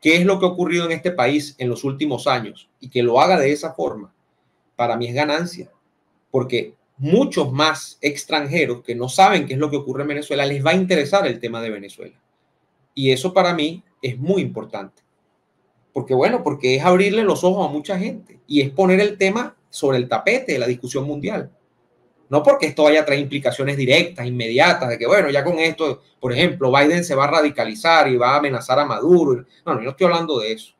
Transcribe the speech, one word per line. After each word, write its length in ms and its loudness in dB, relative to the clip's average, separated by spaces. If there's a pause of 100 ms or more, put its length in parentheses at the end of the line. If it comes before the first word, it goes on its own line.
qué 160 4
es 80 4
lo 140 4
que 80 2
ha 40 4
ocurrido 360 -2
en 60 -2
este 180 -4
país 480 0
en 100 -4
los 160 -6
últimos 420 -2
años, 440 -4 (100)
y 100 -18
que 120 0
lo 180 4
haga 180 4
de 140 2
esa 220 -6
forma, 400 -8 (600)
para 200 -2
mí 120 -4
es 60 -8
ganancia, 560 -4 (600)
porque 440 -4 (220)
muchos 560 0
más 480 -2
extranjeros 840 -2
que 120 -6
no 140 -6
saben 380 4
qué 80 -8
es 40 -2
lo 100 0
que 80 -4
ocurre 260 -6
en 60 -4
Venezuela, 380 -4
les 180 -4
va 60 2
a 60 4
interesar 500 2
el 140 -4
tema 200 -8
de 100 -6
Venezuela. 480 -14 (760)
Y 160 2
eso 240 0
para 180 4
mí 300 -4 (180)
es 180 -6
muy 240 0
importante, 600 -10 (920)
porque 220 -4
bueno, 280 2
porque 320 -2
es 100 -4
abrirle 380 4
los 220 0
ojos 240 2
a 40 -6
mucha 260 -6
gente, 480 -10
y 160 0
es 80 -2
poner 300 4
el 180 0
tema 380 -2 (140)
sobre 280 -2
el 100 -4
tapete 440 -2
de 60 -2
la 80 -2
discusión 380 -6
mundial. 460 -6 (760)
No 140 0
porque 240 4
esto 160 0
vaya 180 6
a 40 2
traer 160 0
implicaciones 560 -4
directas, 500 0
inmediatas, 640 2
de 100 -4
que 80 -4
bueno, 240 2
ya 140 0
con 140 -2
esto, 440 -2 (180)
por 120 -4
ejemplo, 380 0
Biden 340 4
se 100 -4
va 100 2
a 60 0
radicalizar 800 2
y 80 2
va 180 2
a 40 2
amenazar 400 0
a 60 2
Maduro. 600 2 (180)
No, 100 -2
no, 60 -4
yo 40 -10
no 60 -6
estoy 160 0
hablando 340 0
de 120 -4
eso. 280 -14